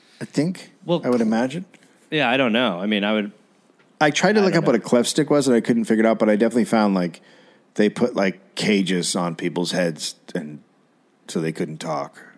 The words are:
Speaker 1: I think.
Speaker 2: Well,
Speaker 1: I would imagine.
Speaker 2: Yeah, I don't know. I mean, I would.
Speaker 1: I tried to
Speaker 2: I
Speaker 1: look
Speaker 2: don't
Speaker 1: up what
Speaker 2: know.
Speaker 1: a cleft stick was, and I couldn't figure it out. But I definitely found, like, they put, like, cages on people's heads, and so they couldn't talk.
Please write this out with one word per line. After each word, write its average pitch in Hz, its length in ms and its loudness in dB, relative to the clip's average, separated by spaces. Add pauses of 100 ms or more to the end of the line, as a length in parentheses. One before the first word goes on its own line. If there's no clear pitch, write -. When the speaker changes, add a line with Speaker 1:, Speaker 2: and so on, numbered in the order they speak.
(220)
Speaker 1:
I - 40 -10
think. - 460 -4 (140)
Speaker 2:
Well, 165 180 0
Speaker 1:
I 139 60 0
would 123 120 2
imagine. 127 440 0 (440)
Speaker 2:
Yeah, 147 200 0
I 127 80 2
don't 127 160 2
know. 110 260 0
I 95 60 -4
mean, 104 180 0
I 107 100 0
would. 104 180 -2 (680)
Speaker 1:
I 151 120 4
tried 185 220 2
to 214 80 4
Speaker 2:
I - 20 4
Speaker 1:
look 190 100 2
Speaker 2:
don't 170 100 2
Speaker 1:
up 156 40 0
what 160 80 4
Speaker 2:
know. - 100 2
Speaker 1:
a - 40 -10
cleft 120 200 2
stick 147 200 0
was, 147 180 2
and 123 80 4
I 110 60 4
couldn't 117 240 0
figure 110 180 2
it 113 40 4
out. 110 120 2
But 107 100 2
I 104 60 4
definitely 113 300 2
found, 104 300 2
like, 87 260 -4 (540)
they 107 140 4
put, - 260 -2
like, - 400 -4
cages 92 600 0
on 87 200 -2
people's 85 360 -4
heads, 85 440 -4 (180)
and 76 260 -8 (680)
so - 140 -6
they 80 100 -4
couldn't 78 280 -8
talk. 71 380 -8 (200)